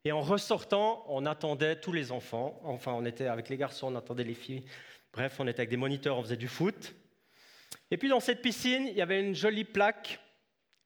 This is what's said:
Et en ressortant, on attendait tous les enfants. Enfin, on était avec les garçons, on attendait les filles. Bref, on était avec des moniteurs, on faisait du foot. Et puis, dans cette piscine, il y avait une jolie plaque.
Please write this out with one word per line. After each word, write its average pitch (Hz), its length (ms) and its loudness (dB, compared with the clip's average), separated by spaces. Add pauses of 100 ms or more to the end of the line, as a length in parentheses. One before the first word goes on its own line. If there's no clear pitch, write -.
Et 151 60 2
en 151 100 0
ressortant, 202 880 2
on 139 180 0
attendait 151 500 2
tous 170 160 -6
les 143 180 0
enfants. 123 540 -4
Enfin, 131 280 -4
on 120 120 0
était 120 220 -2
avec 113 220 -2
les 135 80 -4
garçons, 135 360 -4
on 123 40 -4
attendait 120 280 -4
les 117 100 -4
filles. 131 300 -10 (480)
Bref, 131 260 -2
on 135 80 0
était 120 140 -2
avec 113 100 0
des 123 60 2
moniteurs, 135 420 0
on 120 40 -2
faisait 117 140 -2
du 120 120 -6
foot. - 460 -2 (960)
Et 175 60 0
puis, 269 120 0
dans 254 120 6
cette 247 220 0
piscine, 254 460 2
il 196 60 -6
y 196 80 2
avait 190 180 2
une 196 160 0
jolie 214 280 2
plaque. - 540 2 (680)